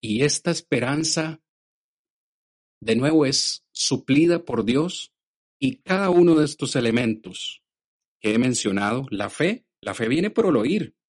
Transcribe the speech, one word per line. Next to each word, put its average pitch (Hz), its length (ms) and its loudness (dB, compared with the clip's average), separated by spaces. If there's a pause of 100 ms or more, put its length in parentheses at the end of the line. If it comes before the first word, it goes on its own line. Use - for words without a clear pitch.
Y 110 200 -2
esta 151 280 0
esperanza, 156 920 -2 (1400)
de 110 160 0
nuevo, 147 300 4
es - 440 -4
suplida 165 720 0
por 117 200 -2
Dios 139 480 -2 (480)
y 135 220 -2
cada 190 280 0
uno 175 240 6
de 151 120 4
estos 143 280 -6
elementos 113 880 -2 (560)
que 107 140 -2
he 110 60 2
mencionado, 117 720 0
la 101 180 -6
fe, 180 380 -4 (160)
la 98 120 -6
fe 113 140 -4
viene 170 220 0
por 226 160 0
el 160 100 2
oír 139 400 -2 (120)